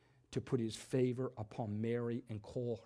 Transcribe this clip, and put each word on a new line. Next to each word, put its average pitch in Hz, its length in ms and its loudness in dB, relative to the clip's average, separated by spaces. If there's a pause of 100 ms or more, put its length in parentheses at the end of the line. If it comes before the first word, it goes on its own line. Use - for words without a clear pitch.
(300)
to 127 100 0
put 120 200 2
his 110 160 0
favor 127 600 2
upon 107 440 -2
Mary 117 480 0
and 107 140 -4
call 120 440 -2